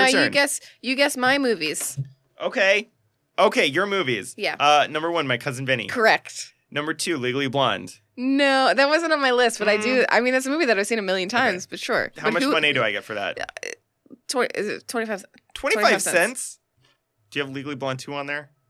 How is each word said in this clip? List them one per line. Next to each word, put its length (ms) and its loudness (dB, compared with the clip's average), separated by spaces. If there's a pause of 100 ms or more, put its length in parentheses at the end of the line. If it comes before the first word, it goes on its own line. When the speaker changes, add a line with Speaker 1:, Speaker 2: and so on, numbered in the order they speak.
Speaker 1:
now 60 4
you 60 2
Speaker 2:
turn. 180 2
Speaker 1:
guess, 280 0 (220)
you 140 -2
guess 220 0
my 200 2
movies. 640 -4 (420)
Speaker 2:
Okay. 480 2 (500)
Okay, 260 4
your 200 2
movies. 520 -2
Speaker 1:
Yeah. 220 -4
Speaker 2:
Uh, 300 6
number 220 -4
one, 160 0
My 100 0
Cousin 280 -6
Vinny. 220 0
Speaker 1:
Correct. 680 0 (180)
Speaker 2:
Number 220 -4
two, 240 -4
Legally 300 -2
Blonde. 520 -2 (160)
Speaker 1:
No, 580 2
that 140 4
wasn't 240 2
on 100 0
my 100 4
list, 280 2
but 80 0
I 100 4
do. 240 2
Speaker 2:
Mm. 80 4
Speaker 1:
I 120 4
mean, 120 0
that's 120 0
a 40 -4
movie 160 0
that 140 2
I've 80 -2
seen 120 -2
a 20 -4
million 260 -2
Speaker 2:
Okay. 100 -4
Speaker 1:
times, 280 0
but 140 -14
sure. 380 -2
Speaker 2:
How 100 -2
Speaker 1:
But 80 0
Speaker 2:
much 80 0
Speaker 1:
who 80 0
Speaker 2:
money 200 2
do 100 0
I 100 0
get 120 -6
for 120 -10
that? 260 -6
Speaker 1:
Uh, 280 -12 (580)
twen-, 280 -2
is 140 -4
it 180 -10
twenty-five? 380 -6 (280)
Speaker 2:
Twenty-five 300 -2
Speaker 1:
Twenty-five 180 4
Speaker 2:
cents? 160 0
Speaker 1:
cents. 420 -2 (720)
Speaker 2:
Do 100 -8
you 60 -2
have 80 -12
Legally 220 -8
Blonde 240 -6
two 140 -12
on 120 -6
there? 260 -10 (180)